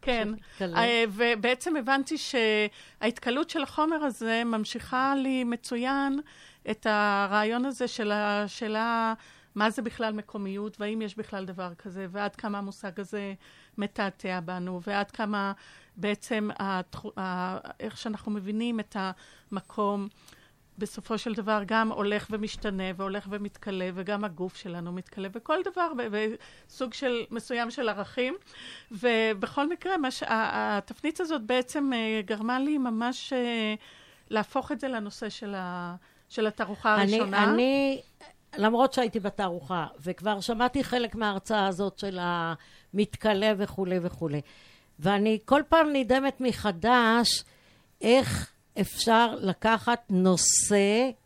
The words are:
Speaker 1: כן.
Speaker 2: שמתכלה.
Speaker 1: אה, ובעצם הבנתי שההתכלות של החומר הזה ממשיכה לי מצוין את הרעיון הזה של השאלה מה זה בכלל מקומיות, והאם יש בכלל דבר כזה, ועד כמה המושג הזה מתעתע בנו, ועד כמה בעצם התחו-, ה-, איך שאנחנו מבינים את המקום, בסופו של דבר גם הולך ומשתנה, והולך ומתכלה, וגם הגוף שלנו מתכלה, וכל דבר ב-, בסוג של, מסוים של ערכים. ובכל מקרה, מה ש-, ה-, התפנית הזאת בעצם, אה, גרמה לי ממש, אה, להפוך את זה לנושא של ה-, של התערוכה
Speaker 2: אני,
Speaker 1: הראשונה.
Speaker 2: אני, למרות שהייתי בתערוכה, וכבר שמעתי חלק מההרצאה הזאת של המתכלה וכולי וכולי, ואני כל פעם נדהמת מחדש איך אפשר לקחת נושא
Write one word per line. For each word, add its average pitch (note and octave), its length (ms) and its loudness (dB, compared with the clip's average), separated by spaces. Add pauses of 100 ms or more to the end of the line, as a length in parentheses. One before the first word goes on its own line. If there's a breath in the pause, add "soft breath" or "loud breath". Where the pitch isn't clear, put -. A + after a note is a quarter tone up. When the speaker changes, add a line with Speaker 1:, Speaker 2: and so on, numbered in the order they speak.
Speaker 1:
כן. A3+ 240 0
Speaker 2:
שמתכלה. G#3 560 -2
Speaker 1:
אה, A#3 240 4
ובעצם A#3 680 0
הבנתי C4+ 420 0
שההתכלות A3+ 1300 0
של D#4 120 -2
החומר D#4 420 0
הזה A3+ 400 0
ממשיכה A#3+ 720 0
לי C4 280 0
מצוין C4 760 -2 (500 loud breath)
את G#3+ 200 -2
הרעיון G#3 720 2
הזה B3+ 240 -2
של G#3 260 -2
השאלה G#3+ 1000 0 (400 soft breath)
מה G#3+ 160 2
זה A3+ 120 -4
בכלל A3 300 -4
מקומיות, G#3 680 -8
והאם G#3+ 220 -4
יש G3+ 140 -8
בכלל G#3 280 -8
דבר F3+ 300 -8
כזה, F#3+ 360 -10
ועד G3+ 260 -4
כמה G#3 220 -6
המושג G3 420 -10
הזה G3 340 -6 (440 soft breath)
מתעתע G3 600 -4
בנו, F3+ 460 -6
ועד G3+ 240 -2
כמה G3+ 420 -2 (440 loud breath)
בעצם G#3 520 -2 (100)
התחו-, G3 580 -6
ה-, F#3 420 -4 (220)
איך G#3+ 160 -8
שאנחנו G#3+ 360 -6
מבינים G#3+ 480 -2
את - 180 -8
המקום, G3 1120 -4 (680 soft breath)
בסופו G#3 400 -6
של A3 160 -4
דבר G#3+ 320 0
גם A3 260 2
הולך G#3 380 -2
ומשתנה, G#3 520 -4 (140)
והולך G3 340 -6
ומתכלה, G3 640 -6
וגם G3+ 300 -4
הגוף F3+ 320 -6
שלנו F3 360 -8
מתכלה, F#3+ 400 -8
וכל C4+ 320 -2
דבר F4+ 320 -2
ב-, G#3+ 380 -2 (340 loud breath)
בסוג B3+ 260 -6
של, B3 360 -2
מסוים A#3 400 -4
של A#3+ 180 -2
ערכים. B3 460 -2 (580 loud breath)
ובכל A3 760 2
מקרה, F4+ 280 -2
מה C4+ 140 0
ש-, - 120 -8
ה-, G#3+ 560 0
התפנית D4 420 -6
הזאת D#4 220 -2
בעצם, B3+ 500 0
אה, A3 320 0
גרמה A3 340 -2
לי C#4+ 200 0
ממש, A#3+ 540 -2
אה, A#3 420 0 (560 loud breath)
להפוך A3 420 -2
את C4 80 -6
זה C#4 80 -4
לנושא A3+ 400 -6
של G3+ 260 -8
ה-, F3+ 400 -6 (340 soft breath)
של G#3+ 180 -2
התערוכה G#3+ 480 0
Speaker 2:
אני, G3+ 80 4
Speaker 1:
הראשונה. G3+ 420 4
Speaker 2:
אני, C4+ 560 4 (560)
למרות A#3 360 4
שהייתי A#3 280 0
בתערוכה, F3+ 680 -4 (140)
וכבר F3+ 400 -2
שמעתי B3 440 0
חלק A#3+ 300 -2
מההרצאה G#3 520 0
הזאת F#3+ 320 -2
של G3 220 -6
המתכלה F#3+ 1400 0
וכולי F#3 460 0
וכולי, D#3+ 380 -2 (580 soft breath)
ואני G3+ 460 4
כל C#4+ 240 6
פעם D#4+ 240 6
נדהמת C4 480 2
מחדש A3+ 1040 4 (560 soft breath)
איך A3+ 520 4 (280)
אפשר A3+ 600 4
לקחת A3 680 2
נושא G3+ 1000 6 (160)